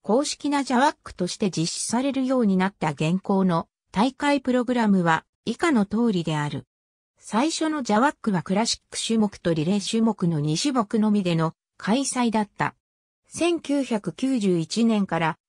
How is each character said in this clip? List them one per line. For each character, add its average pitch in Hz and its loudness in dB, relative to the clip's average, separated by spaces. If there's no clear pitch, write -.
公 254 0
式 - -6
な 285 0
ジ 262 -2
ャ 247 2
ワ 277 4
ッ 320 -4
ク - -18
と 180 -4
し - -8
て 208 0
実 165 -4
施 - -6
さ 233 0
れ 277 0
る 262 -2
よ 254 0
う 233 2
に 190 2
な 185 2
っ 196 -6
た 156 -2
現 160 -2
行 190 0
の 175 0
大 233 2
会 285 0
プ 254 -2
ロ 247 2
グ 247 -2
ラ 233 2
ム 190 4
は 165 2
以 226 -4
下 339 0
の 220 4
通 226 0
り 170 -2
で 160 -2
あ 147 -2
る。 139 -8
最 269 -2
初 320 -2
の 302 -4
ジ 214 -2
ャ 214 4
ワ 277 4
ッ 311 -4
ク 214 -2
は 170 -2
ク - -4
ラ 208 0
シ - -4
ッ - -20
ク - -10
種 226 -2
目 214 0
と 170 -2
リ 160 0
レ 185 0
ー 196 -4
種 220 0
目 214 0
の 160 0
二 151 0
種 285 -2
目 233 -2
の 214 2
み 208 2
で 175 0
の 160 0
開 233 0
催 254 -2
だ 220 0
っ 208 -6
た。 - -6
千 330 -2
九 277 -2
百 208 -4
九 262 -2
十 190 2
一 165 -2
年 214 2
か 165 -2
ら 165 -2